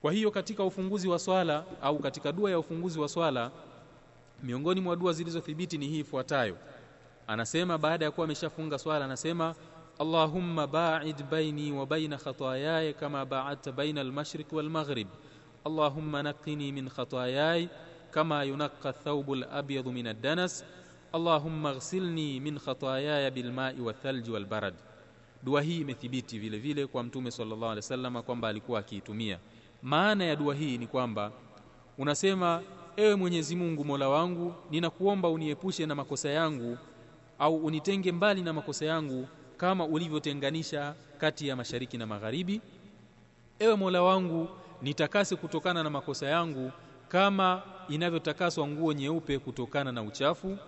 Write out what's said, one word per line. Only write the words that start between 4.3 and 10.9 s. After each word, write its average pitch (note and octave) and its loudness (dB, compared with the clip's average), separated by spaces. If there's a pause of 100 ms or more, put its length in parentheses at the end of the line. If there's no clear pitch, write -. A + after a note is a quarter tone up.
miongoni D3 0
mwa F3 2
dua F3 2
zilizothibiti E3 -4
ni C#3+ -4
hii D3+ -2
ifuatayo. C3 0 (680)
Anasema, D3+ 0
baada D#3 2
ya D3 0
kuwa E3 0
ameshafunga D#3 -4
swala, D3 0
anasema, D#3+ -2 (440)
"Allahumma D#3+ 2
ba'id D3+ 0